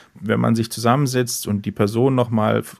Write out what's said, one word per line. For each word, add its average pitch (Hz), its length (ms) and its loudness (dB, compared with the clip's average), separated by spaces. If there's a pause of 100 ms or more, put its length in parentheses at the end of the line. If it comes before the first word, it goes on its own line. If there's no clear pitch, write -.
(140)
wenn 110 260 -2
man 117 160 2
sich 113 160 -2
zusammensetzt 123 720 0
und 101 180 -2
die 104 60 -4
Person 117 460 0
noch 120 120 0
mal 110 300 2
f-, - 220 -8